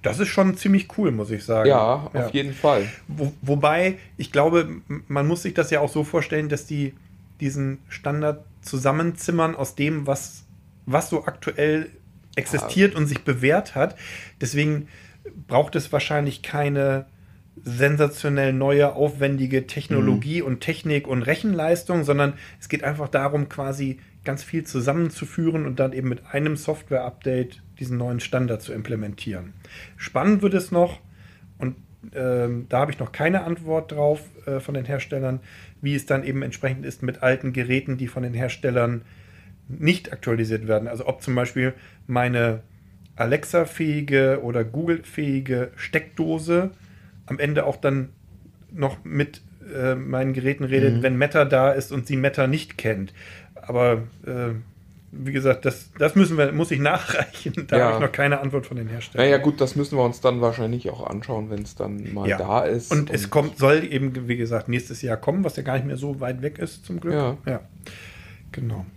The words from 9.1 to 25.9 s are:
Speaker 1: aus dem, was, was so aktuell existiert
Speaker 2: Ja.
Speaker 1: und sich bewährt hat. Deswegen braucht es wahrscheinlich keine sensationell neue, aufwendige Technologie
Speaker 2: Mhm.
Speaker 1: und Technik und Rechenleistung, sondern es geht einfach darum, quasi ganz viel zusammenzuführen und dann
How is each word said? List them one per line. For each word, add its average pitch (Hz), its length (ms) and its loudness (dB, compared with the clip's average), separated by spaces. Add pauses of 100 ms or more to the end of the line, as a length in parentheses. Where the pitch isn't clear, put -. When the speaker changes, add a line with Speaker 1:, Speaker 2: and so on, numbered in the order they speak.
Speaker 1:
aus - 200 -6
dem, 147 320 -2
was, - 380 -6 (400)
was 139 240 0
so 160 160 -2
aktuell 151 640 -2 (480)
existiert 147 560 2
Speaker 2:
Ja. 165 60 -4
Speaker 1:
und 151 80 4
sich 139 160 -2
bewährt 139 520 2
hat. 151 220 0 (420)
Deswegen 147 480 0 (600)
braucht 143 280 2
es 143 160 -2
wahrscheinlich 147 520 0
keine 139 640 0 (580)
sensationell 139 920 2
neue, 139 420 4
aufwendige 139 720 0
Technologie 117 760 0
Speaker 2:
Mhm. 139 60 -4
Speaker 1:
und 123 140 -2
Technik 151 460 -2
und 123 160 -2
Rechenleistung, 170 800 0
sondern 143 300 2 (260)
es - 100 -20
geht - 140 -4
einfach 147 260 -4
darum, 143 400 0
quasi 139 500 -6 (240)
ganz 139 200 -6
viel 160 200 -4
zusammenzuführen 156 1000 -2
und 131 140 -4
dann 131 140 2